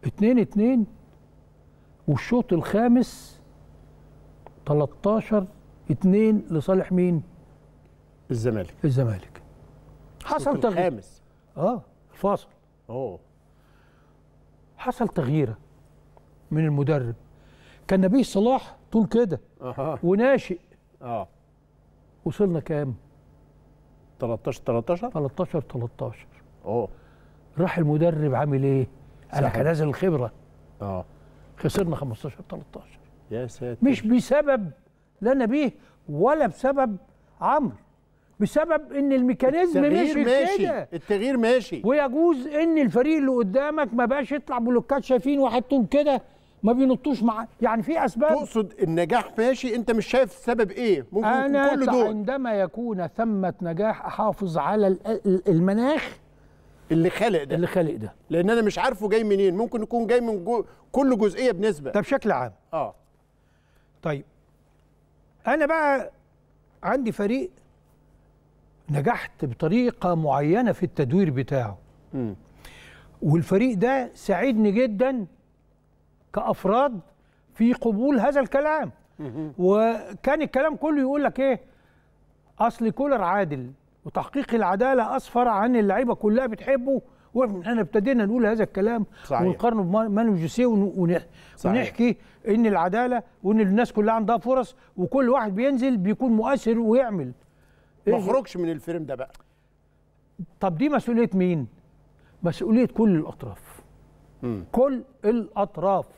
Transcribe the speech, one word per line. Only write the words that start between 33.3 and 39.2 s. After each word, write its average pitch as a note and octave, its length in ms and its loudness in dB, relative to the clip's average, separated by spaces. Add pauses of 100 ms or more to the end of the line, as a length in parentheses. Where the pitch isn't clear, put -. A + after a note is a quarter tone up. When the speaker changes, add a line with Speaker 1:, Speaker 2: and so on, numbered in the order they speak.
Speaker 2:
يا A#2+ 160 -8
ساتر. A#2+ 360 -10
Speaker 1:
مش C4 200 2
بسبب B3 680 2 (500)
لا A#3 140 2
نبيه C4 380 0 (360)
ولا A#3+ 380 2
بسبب C4 500 -2 (440)
عمرو، A#3 360 0 (640)
بسبب D4+ 520 0
إن C#4 200 0
الميكانيزم C4+ 720 2